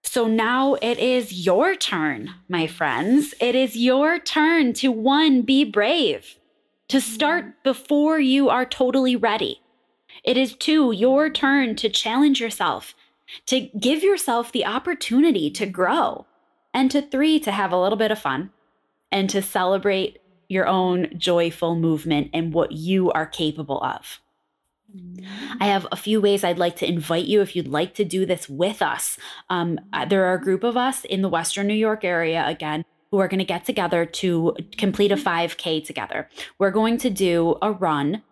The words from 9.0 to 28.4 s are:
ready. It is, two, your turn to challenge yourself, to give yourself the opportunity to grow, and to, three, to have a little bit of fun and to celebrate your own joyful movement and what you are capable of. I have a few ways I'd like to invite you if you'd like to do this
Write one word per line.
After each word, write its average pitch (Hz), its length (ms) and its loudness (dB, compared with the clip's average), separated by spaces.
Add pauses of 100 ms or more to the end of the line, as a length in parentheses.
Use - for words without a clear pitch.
ready. 208 460 -2 (640)
It 247 120 2
is, 254 180 0
two, 302 380 2
your 262 380 2
turn 269 460 0
to 226 120 -2
challenge 254 520 2
yourself, 190 540 -4 (520)
to 262 220 -2 (100)
give 285 240 2
yourself 262 500 0
the - 120 -4
opportunity 233 840 0
to 202 160 -4
grow, 185 600 0 (460)
and 262 180 2
to, 285 120 2
three, 302 380 2
to 214 100 -4
have 196 220 -2
a 180 80 2
little 202 180 2
bit 214 120 0
of 214 80 -2
fun 147 320 -4 (600)
and 190 180 0
to 196 140 0
celebrate 190 760 0 (280)
your 185 180 0
own 185 420 0 (100)
joyful 170 560 0
movement 160 580 0
and 165 220 -4
what 170 180 0
you 180 380 0
are 156 160 -2
capable 151 560 -6
of. - 380 -8 (1400)
I 196 60 2
have 196 260 2
a - 40 -4
few 214 240 0
ways 202 220 4
I'd 175 160 0
like 175 180 0
to - 120 -2
invite 170 380 -2
you 208 160 4
if 196 120 -4
you'd 175 140 -4
like 151 280 -2
to 208 80 0
do 185 200 -2
this 180 240 -4